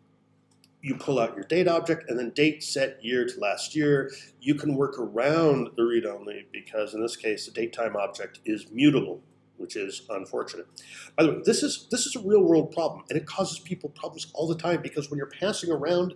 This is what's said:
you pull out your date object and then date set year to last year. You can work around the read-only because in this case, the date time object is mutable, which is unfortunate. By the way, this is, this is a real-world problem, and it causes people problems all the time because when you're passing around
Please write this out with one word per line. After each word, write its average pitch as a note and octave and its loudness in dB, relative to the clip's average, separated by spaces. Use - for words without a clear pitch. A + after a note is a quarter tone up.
you C3+ -4
pull C3 -2
out A2+ 0
your - -8
date F3 2
object E3 0
and A#2 -4
then A#2+ -2
date D3+ 2
set - -4
year B2 0
to - -6
last G2+ -4
year. C#3+ 2
You C#3+ 2
can C#3+ -2
work C3+ 0
around B2+ 2
the A#2 4
read-only G#2 -2
because G#2 -6
in A2 -2
this A2+ -2
case, G#2+ -4
the A2+ -16
date A2+ -4
time A2 -2
object G2 -6
is G#2+ -4
mutable, A2+ 4
which - -12
is G2 -8
unfortunate. G2 -8
By E3 6
the D3 4
way, - -4
this - 4
is, - -4
this - -2
is - -6
a B3 -6
real-world F3 6
problem, D#3 -2
and D3 0
it D#3 -6
causes - -4
people - -10
problems - -10
all D#3+ -2
the D#3+ 0
time E3 0
because C#3+ -6
when D3 -4
you're C#3 -4
passing F3+ -2
around F3 0